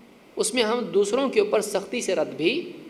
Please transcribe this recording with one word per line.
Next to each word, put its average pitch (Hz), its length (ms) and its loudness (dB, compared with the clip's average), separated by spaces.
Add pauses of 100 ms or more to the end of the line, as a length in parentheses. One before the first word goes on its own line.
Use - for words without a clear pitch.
(360)
اس 196 180 -2
میں 247 80 2
ہم 220 160 2
دوسروں 208 500 2
کے 220 120 2
اوپر 208 200 2
سختی 208 400 -4
سے 190 140 -2
رد 143 220 0
بھی 233 360 0 (180)